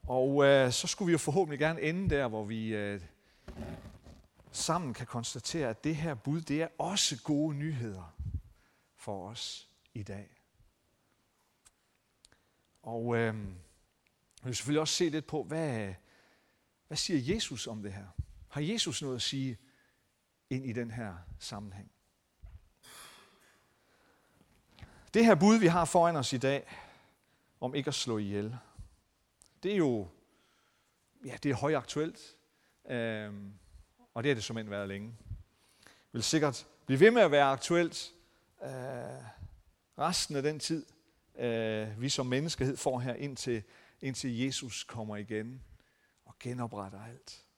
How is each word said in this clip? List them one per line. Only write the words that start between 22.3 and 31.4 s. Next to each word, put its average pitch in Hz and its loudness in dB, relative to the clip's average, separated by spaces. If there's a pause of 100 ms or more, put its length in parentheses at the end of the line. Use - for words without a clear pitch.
Det 226 10
her 220 12
bud, 202 10
vi 214 6
har 170 6
foran 170 6
os 131 0
i 131 0
dag, 135 2 (920)
om 127 -4
ikke 147 0
at 139 -2
slå 110 -2
ihjel, 104 -4 (1040)
det 190 0
er 208 2
jo, 120 4 (1160)
ja, 123 -10